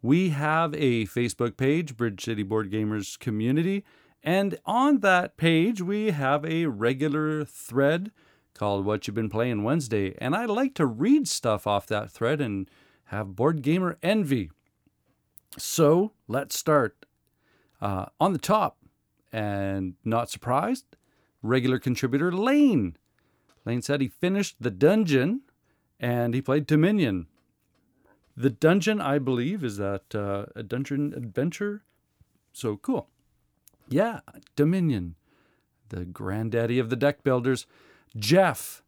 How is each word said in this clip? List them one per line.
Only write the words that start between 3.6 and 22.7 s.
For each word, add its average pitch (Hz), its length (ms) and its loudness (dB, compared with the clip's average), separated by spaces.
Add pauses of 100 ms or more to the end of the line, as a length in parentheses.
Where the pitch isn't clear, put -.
and 190 420 0
on 262 340 4
that 185 360 2
page 165 460 2
we 208 300 -2
have 143 340 0
a 165 220 -2
regular 147 760 0
thread 147 680 0 (420)
called 101 320 -2
What 104 220 -2
You've 101 80 -6
Been 113 120 -2
Playing 110 360 0
Wednesday, 113 560 0
and 143 180 -2
I 233 80 -4
like 240 300 -2
to 160 100 2
read 190 420 2
stuff 107 400 -2
off 101 200 0
that 107 220 -4
thread 139 300 -2
and 101 300 -4 (380)
have 98 280 -8
board 147 260 0
gamer 170 400 0
envy. 143 500 0 (1040)
So, 165 560 2 (160)
let's 131 280 -4
start. 143 480 0 (760)
Uh, 98 240 -4 (160)
on 185 100 4
the 160 80 -2
top, 202 380 0 (560)
and 98 600 -4 (100)
not 113 240 0
surprised, 170 680 -2 (460)
regular 127 360 2
contributor 131 540 0
Lane. 202 640 2 (720)